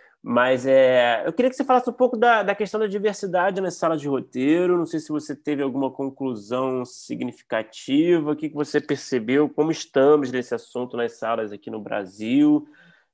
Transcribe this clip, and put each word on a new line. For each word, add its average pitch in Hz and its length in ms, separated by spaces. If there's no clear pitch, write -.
Mas, 123 440
é, 127 600
eu 165 60
queria 247 180
que 254 60
você 269 80
falasse 254 260
um - 20
pouco 247 240
da, 220 280
da 196 100
questão 208 240
da 214 80
diversidade 196 760
nas 180 140
salas 165 260
de 139 80
roteiro. 151 720
Não 165 80
sei 160 140
se 156 100
você 151 240
teve 143 280
alguma 135 280
conclusão 131 960
significativa, 127 1500
o 151 60
que 156 120
que 139 60
você 147 260
percebeu, 139 680
como 151 240
estamos 143 580
nesse 123 240
assunto 123 420
nas 117 220
salas 113 320
aqui 101 200
no 110 100
Brasil. 110 880